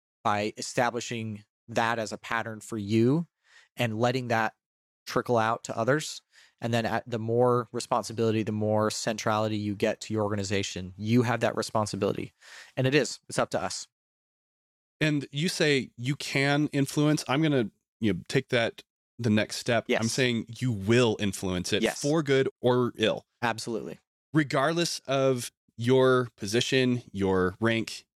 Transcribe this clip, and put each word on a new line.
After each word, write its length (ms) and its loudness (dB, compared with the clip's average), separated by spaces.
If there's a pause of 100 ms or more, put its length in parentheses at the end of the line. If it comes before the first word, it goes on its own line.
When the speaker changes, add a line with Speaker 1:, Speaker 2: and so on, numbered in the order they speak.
(240)
Speaker 1:
by 340 0
establishing 880 -4 (240)
that 320 0
as 140 -6
a 40 -10
pattern 440 -6
for 160 -8
you 500 2 (480)
and 240 -2
letting 300 0
that 240 0 (520)
trickle 320 0
out 280 0
to 120 -8
others. 440 -2 (420)
And 100 -2
then 120 0
at, 240 -4
the 80 -4
more 540 2
responsibility, 720 0
the 80 -4
more 400 0
centrality 680 -2
you 180 -4
get 260 0
to 120 -10
your 100 0
organization, 720 -4
you 280 2
have 160 -2
that 180 0
responsibility. 760 -2 (440)
And 80 0
it 80 2
is, 340 0
it's 120 -6
up 120 0
to 100 -2
us. 260 -8 (1120)
Speaker 2:
And 320 0
you 180 -2
say 480 0
you 180 -4
can 560 0
influence. 560 0
I'm 140 0
gonna, 280 2 (300)
you 140 2
know, 140 -4
take 220 -2
that 340 -2 (340)
the 120 0
next 280 2
step. 300 0
Speaker 1:
Yes. 140 2
Speaker 2:
I'm 80 0
saying 360 0 (140)
you 120 -2
will 480 4
influence 540 -2
it 80 2
Speaker 1:
Yes. 200 0
Speaker 2:
for 220 2
good 240 4 (140)
or 360 2
ill. 280 0 (160)
Speaker 1:
Absolutely. 580 -4 (340)
Speaker 2:
Regardless 760 0
of 440 0 (260)
your 600 4
position, 760 0
your 480 2
rank, 460 -2 (140)